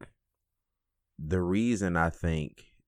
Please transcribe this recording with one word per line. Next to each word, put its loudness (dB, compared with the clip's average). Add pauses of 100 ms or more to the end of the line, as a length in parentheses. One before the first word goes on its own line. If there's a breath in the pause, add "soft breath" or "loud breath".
(1200)
the -2
reason 2
I 2
think -4 (240)